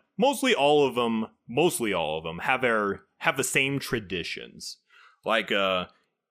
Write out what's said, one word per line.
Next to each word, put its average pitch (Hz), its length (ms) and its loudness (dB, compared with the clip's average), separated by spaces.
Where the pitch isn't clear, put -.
mostly 254 360 2
all 143 320 6
of 123 80 0
them, 113 320 0
mostly 120 460 0
all 80 240 -2
of 80 60 -10
them 85 160 -8
have 131 200 0
their, 107 400 0
have 160 200 -2
the 127 60 2
same 139 340 0
traditions. 92 1000 -8
Like, 107 260 0
uh, 95 360 0